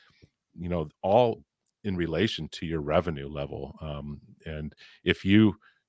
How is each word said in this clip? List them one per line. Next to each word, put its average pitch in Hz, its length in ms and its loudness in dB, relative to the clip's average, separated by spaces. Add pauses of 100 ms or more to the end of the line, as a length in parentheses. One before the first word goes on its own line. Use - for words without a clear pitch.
(600)
you 87 100 -8
know, 82 200 -2 (120)
all 113 420 4 (400)
in 98 120 -4
relation 82 540 -2
to - 160 -10
your 80 160 -4
revenue 76 480 0
level. 71 520 -8
Um, 73 380 -10 (260)
and 78 280 -10 (300)
if - 200 0
you, 101 320 6 (340)